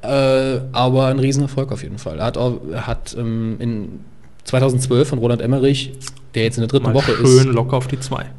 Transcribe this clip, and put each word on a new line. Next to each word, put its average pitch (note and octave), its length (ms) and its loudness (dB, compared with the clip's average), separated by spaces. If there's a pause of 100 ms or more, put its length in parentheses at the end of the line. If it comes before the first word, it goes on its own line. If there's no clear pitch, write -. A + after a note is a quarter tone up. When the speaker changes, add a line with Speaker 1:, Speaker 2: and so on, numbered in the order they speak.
Speaker 1:
Äh, C3+ 580 2 (120)
aber B2+ 340 2
ein C3 140 2
Riesenerfolg C3+ 500 0
auf G#2 140 -8
jeden G#2 140 -10
Fall. D#2+ 200 -10
Er D#2+ 60 -2
hat B2 120 -2
auch, B2 240 -2 (120)
er A2+ 160 -8
hat, - 280 -6
ähm, A2+ 440 -4
in A2+ 400 -6 (440)
zweitausendzwölf C3 640 2
von B2+ 120 -4
Roland A#2 200 0
Emmerich, C3+ 520 0 (420)
der A2+ 100 0
jetzt A2+ 120 0
in A#2 60 0
der A2+ 60 -2
dritten A#2 180 2
Speaker 2:
Mal A2+ 80 2
Speaker 1:
Woche C3+ 200 2
Speaker 2:
schön A#2 100 0
Speaker 1:
ist, B2+ 200 8
Speaker 2:
locker B2+ 320 0
auf B2+ 100 -2
die C3 140 -6
zwei. - 260 -6 (120)